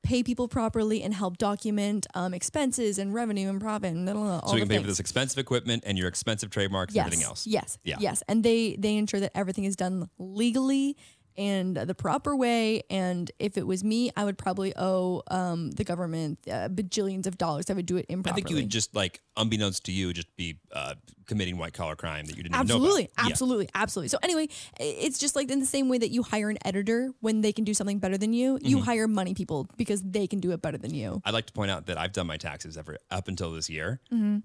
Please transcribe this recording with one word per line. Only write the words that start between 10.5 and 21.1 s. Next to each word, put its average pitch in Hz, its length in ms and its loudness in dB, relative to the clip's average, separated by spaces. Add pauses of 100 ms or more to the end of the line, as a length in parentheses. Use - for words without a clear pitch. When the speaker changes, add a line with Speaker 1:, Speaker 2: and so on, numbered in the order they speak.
Speaker 1:
and 190 400 0
the 170 180 -2
proper 285 420 0
way. 233 540 2
And 180 480 0
if 202 180 -2
it 190 100 0
was 185 180 0
me, 226 320 2
I 208 80 2
would 196 140 -2
probably 190 380 -2
owe, 180 520 0
um, 170 440 0
the 208 120 -4
government, 165 540 -2 (120)
uh, 92 180 -2
bajillions 190 580 -2
of 185 120 -4
dollars. 151 320 0
I 185 40 0
would 175 120 -2
do 175 100 0
it 175 120 -2
Speaker 2:
I 170 40 -4
think - 0 -
you 175 40 -2
Speaker 1:
improperly. 185 460 -2
Speaker 2:
would 110 80 -2
just, 113 240 -2
like, 95 260 0 (160)
unbeknownst 107 500 2
to 92 60 -4
you, 92 200 0
just 85 240 -8
be, 85 220 -6 (140)
uh, 71 220 -6 (320)